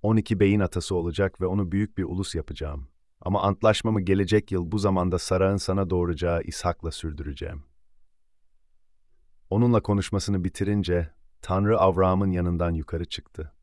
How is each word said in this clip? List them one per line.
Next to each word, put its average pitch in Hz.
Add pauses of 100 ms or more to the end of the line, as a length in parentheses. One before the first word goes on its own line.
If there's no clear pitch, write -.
On 110
iki 104
beyin 101
atası 92
olacak 87
ve 92
onu 92
büyük 101
bir 95
ulus 92
yapacağım. 71 (340)
Ama 98
antlaşmamı 104
gelecek 98
yıl 87
bu 104
zamanda 90
Sarah'ın 95
sana 95
doğuracağı 87
İshak'la -
sürdüreceğim. 73 (1900)
Onunla 117
konuşmasını 101
bitirince 90 (320)
Tanrı 101
Abraham'ın 95
yanından 87
yukarı 82
çıktı. - (120)